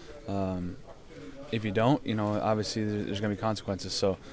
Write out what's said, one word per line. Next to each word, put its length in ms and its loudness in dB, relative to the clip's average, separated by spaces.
um, 480 -2
if 100 0
you 80 0
don't, 340 6
you 100 0
know, 260 2
obviously 420 2
there, 200 0
there's 180 -2
gonna 120 2
be 60 -4
consequences. 540 -2
So 240 2